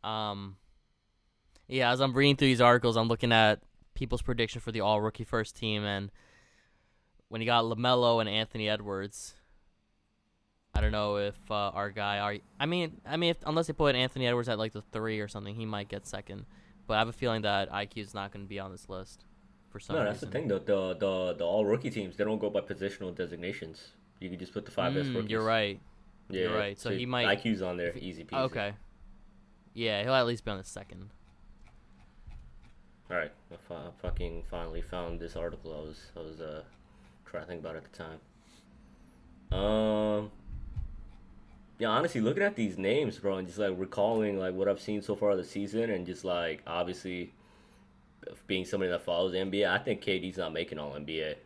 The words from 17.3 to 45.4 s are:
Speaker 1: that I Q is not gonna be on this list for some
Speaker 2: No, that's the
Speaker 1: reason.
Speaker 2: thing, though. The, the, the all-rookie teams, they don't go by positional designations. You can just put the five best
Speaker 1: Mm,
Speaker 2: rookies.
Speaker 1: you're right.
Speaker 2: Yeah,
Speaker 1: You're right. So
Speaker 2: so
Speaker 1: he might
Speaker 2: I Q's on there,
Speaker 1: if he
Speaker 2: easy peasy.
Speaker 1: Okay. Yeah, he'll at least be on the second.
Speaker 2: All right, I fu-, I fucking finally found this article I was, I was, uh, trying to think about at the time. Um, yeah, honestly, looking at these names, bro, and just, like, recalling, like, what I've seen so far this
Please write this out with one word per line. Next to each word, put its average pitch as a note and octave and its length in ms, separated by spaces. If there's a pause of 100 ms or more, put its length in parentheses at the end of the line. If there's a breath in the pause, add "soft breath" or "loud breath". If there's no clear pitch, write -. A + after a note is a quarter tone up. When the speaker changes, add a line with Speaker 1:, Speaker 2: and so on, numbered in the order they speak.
Speaker 1:
that G2+ 300
I G#2 140
Q G#2+ 160
is G2 100
not G2+ 180
gonna G2+ 140
be G2 140
on F#2+ 140
this F#2 180
list F#2+ 340 (460)
for G#2 100
some - 160
Speaker 2:
No, C#3 80
that's G#2 160
the - 60
Speaker 1:
reason. C#3 160
Speaker 2:
thing, D3 60
though. G2 100
The, F#2+ 400
the, F#2 400
the E2+ 60
all-rookie G#2+ 460
teams, G2 260
they G#2 80
don't G#2+ 160
go G#2+ 100
by G#2 100
positional F#2+ 540
designations. E2+ 800 (280)
You F#2 100
can F2+ 80
just F2+ 140
put G2+ 120
the - 60
five F#2 240
best C#3+ 160
Speaker 1:
Mm, B2 60
Speaker 2:
rookies. G#2+ 140
Speaker 1:
you're A2 140
right. G#2+ 360 (500)
Speaker 2:
Yeah, F#2+ 120
Speaker 1:
You're F2 140
right. G2+ 220
So A#2+ 120
Speaker 2:
so G2 60
Speaker 1:
he B2 100
might B2 200
Speaker 2:
I G2+ 100
Q's G#2 260
on F2+ 140
there, E2+ 120
Speaker 1:
if E2 80
he - 40
Speaker 2:
easy E2+ 240
peasy. C3 200
Speaker 1:
Okay. G#2 280 (1000)
Yeah, A2 280
he'll B2+ 120
at B2+ 100
least A#2 200
be A2 60
on G2+ 80
the F#2 60
second. G2 460 (2000)
Speaker 2:
All F2+ 80
right, D2+ 140 (200)
I E2+ 40
fu-, - 180
I E2+ 160 (100)
fucking E2+ 500
finally E2+ 300
found F2 400
this E2 160
article E2 380
I D2+ 120
was, - 300
I E2+ 40
was, D#2 200
uh, D#2 220 (640 soft breath)
trying - 160
to D#2+ 60
think E2+ 120
about D#2+ 160
at - 80
the - 140 (1500 soft breath)
time. F#2 100
Um, G#2+ 720 (1500)
yeah, A2+ 100
honestly, B2+ 320
looking C3+ 220
at G3+ 140
these G2 220
names, A2 400
bro, G2 180
and F#2 100
just, F2 120
like, G2 180
recalling, G2+ 600
like, F#2 160
what F#2+ 140
I've F#2+ 120
seen G#2 220
so G#2 140
far G2+ 200
this F2+ 140